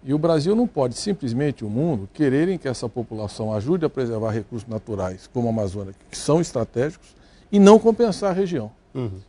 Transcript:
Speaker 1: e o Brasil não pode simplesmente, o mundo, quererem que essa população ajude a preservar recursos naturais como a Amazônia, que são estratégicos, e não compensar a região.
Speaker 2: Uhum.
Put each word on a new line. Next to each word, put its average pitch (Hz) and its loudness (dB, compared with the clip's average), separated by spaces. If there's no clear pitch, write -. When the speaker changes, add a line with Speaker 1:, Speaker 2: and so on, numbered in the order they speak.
Speaker 1:
e 135 -4
o 151 2
Brasil 165 2
não 240 2
pode 127 -2
simplesmente, 139 -4
o 104 -6
mundo, 120 -2
quererem 156 2
que - -10
essa 123 -6
população 110 -6
ajude 151 0
a 139 -2
preservar 113 -4
recursos 110 -8
naturais 98 -8
como 120 -2
a 113 0
Amazônia, 101 -6
que - -12
são 156 0
estratégicos, 123 -6
e 202 4
não 202 12
compensar 214 0
a - -4
região. 170 -4
Speaker 2:
Uhum. 107 -6